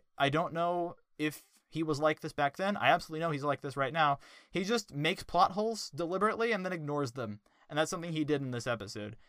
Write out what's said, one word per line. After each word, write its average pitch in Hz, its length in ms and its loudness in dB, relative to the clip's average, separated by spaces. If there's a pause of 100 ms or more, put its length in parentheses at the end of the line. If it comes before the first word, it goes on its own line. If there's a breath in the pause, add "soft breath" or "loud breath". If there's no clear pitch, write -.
(180)
I 139 120 4
don't 156 240 0
know 170 420 0 (240)
if 151 240 -4 (260)
he 160 140 -4
was 151 160 0
like 156 200 4
this 160 140 -8
back 143 240 0
then. 196 180 0
I 123 140 4
absolutely 160 340 2
know 165 80 0
he's 143 120 -4
like 143 180 0
this 143 160 -6
right 135 160 0
now. 151 260 4 (300 loud breath)
He 180 140 -2
just 220 300 -2
makes 156 300 0
plot 175 280 4
holes 214 440 -2
deliberately 190 560 0
and 185 140 -2
then 185 80 -2
ignores 147 400 -2
them. 107 260 -8 (300 soft breath)
And 147 80 -4
that's 156 140 0
something 175 200 -6
he 160 140 -2
did 143 160 2
in 131 100 -6
this 120 160 -4
episode. 107 480 -4 (140)